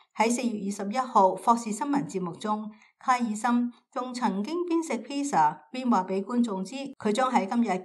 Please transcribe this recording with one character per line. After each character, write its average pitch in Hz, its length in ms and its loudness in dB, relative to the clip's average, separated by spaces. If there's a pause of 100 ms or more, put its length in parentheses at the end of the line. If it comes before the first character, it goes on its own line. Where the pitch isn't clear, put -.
(180)
喺 220 120 4
四 240 120 0
月 208 260 -4
二 - 20 -2
十 202 220 -6
一 240 60 -2
號 202 380 4
霍 233 200 4
士 220 160 -4
新 285 160 -4
聞 - 180 0
節 190 140 -6
目 170 160 -4
中， 214 340 -4 (300)
卡 262 140 2
爾 240 200 0
森 240 380 0 (180)
仲 254 240 -8
曾 208 300 -2
經 320 220 -4
邊 330 200 0
食 233 120 -4
披 277 260 -6
薩 - 340 2 (140)
邊 254 180 -2
話 196 140 4
畀 190 180 -2
觀 240 220 0
眾 190 220 -2
知 247 100 -10 (220)
佢 208 160 0
將 262 180 2
喺 190 160 2
今 233 160 0
日 190 220 0